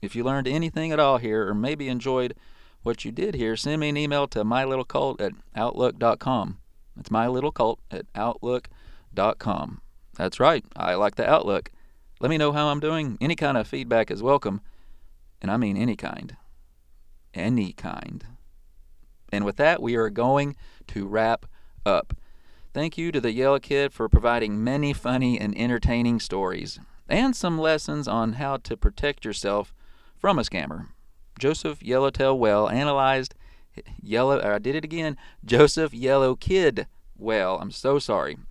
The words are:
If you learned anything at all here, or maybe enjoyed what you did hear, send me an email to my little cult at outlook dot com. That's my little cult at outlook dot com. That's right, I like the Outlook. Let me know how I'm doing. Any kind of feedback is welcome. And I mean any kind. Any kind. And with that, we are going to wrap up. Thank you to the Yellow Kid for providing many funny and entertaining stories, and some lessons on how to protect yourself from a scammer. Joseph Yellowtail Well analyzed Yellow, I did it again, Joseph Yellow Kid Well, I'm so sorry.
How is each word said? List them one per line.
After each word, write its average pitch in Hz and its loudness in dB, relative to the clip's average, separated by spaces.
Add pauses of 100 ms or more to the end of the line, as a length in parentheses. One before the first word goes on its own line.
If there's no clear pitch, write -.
If 101 -8
you 117 -4
learned 135 0
anything 160 -2
at 151 0
all 139 6
here, 110 0
or 101 -2
maybe 135 -2
enjoyed 127 -2 (480)
what 117 -4
you - -8
did 180 -4
hear, 113 0
send 147 -2
me 147 0
an 143 0
email 143 0
to 107 -2
my 123 0
little 131 -2
cult - -2
at 101 -2 (220)
outlook 120 0
dot 117 2
com. 113 -2 (380)
That's - -12
my 110 2
little 127 -2
cult 113 0 (100)
at - -10
outlook 120 -4 (420)
dot 101 0
com. - -6 (340)
That's - -4
right, 139 6 (100)
I 87 -2
like 98 0
the 113 0
Outlook. 98 2 (480)
Let 135 0
me 160 0
know 147 2
how 147 0
I'm 143 0
doing. 151 -2
Any 156 0
kind 139 0
of 107 -2
feedback 120 0
is 101 -6
welcome. 113 2 (800)
And 95 -2
I 107 0
mean 104 0
any 107 0
kind. - -10 (1000)
Any 104 0
kind. - -12 (1080)
And 101 -2
with 101 -2
that, 160 4
we 120 0
are 110 2
going 135 2 (340)
to 98 -6
wrap 110 0 (380)
up. 95 2 (580)
Thank 156 -4
you 170 -4
to 147 0
the 113 0
Yellow 135 4
Kid 139 0
for 110 -4
providing 110 4
many 143 0
funny 127 0
and 104 -2
entertaining 120 2
stories, 92 -6 (300)
and 247 2
some 170 -2
lessons 151 0
on 113 0
how 139 -2
to - -8
protect - 0
yourself 101 -2 (420)
from 185 2
a 120 0
scammer. 76 -6 (520)
Joseph 151 -2
Yellowtail 135 2
Well 107 4
analyzed 135 2 (680)
Yellow, 123 2
I 104 0
did 123 -2
it 156 -6
again, 156 -4 (280)
Joseph 147 6
Yellow 131 2
Kid 165 2 (300)
Well, 98 0
I'm 98 -8
so 139 0
sorry. 78 -2 (120)